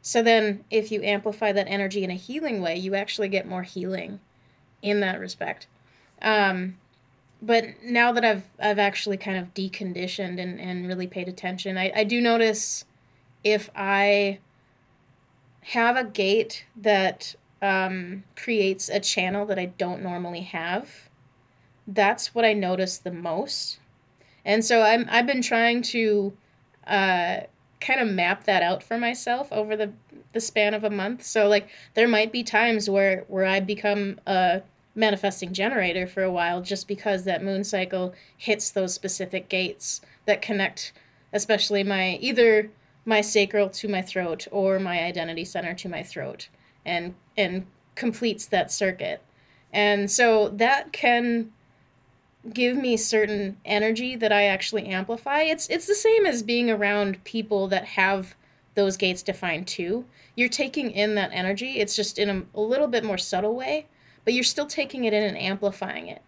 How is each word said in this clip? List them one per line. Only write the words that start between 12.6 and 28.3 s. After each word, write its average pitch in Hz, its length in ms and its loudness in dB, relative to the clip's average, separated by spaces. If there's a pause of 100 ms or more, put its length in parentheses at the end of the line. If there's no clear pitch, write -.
if 208 320 2
I 196 640 2 (1200)
have 240 360 2
a 254 60 0
gate 214 640 0 (100)
that, 202 600 0 (260)
um, 190 640 -2 (120)
creates 196 540 0
a 202 100 0
channel 196 460 -2
that 196 140 -2
I 180 60 -2
don't 180 380 -6
normally 175 380 -6
have, 180 680 -6 (760)
that's 208 480 0
what 226 100 4
I 220 80 6
notice 185 440 0
the 180 140 -10
most. 175 680 -6 (680)
And 214 180 4
so 226 180 6
I'm, 226 280 6
I've 240 180 4
been 254 140 0
trying 233 420 2
to, 208 500 0 (520)
uh, 185 560 2 (380)
kinda 254 260 2
map 185 400 0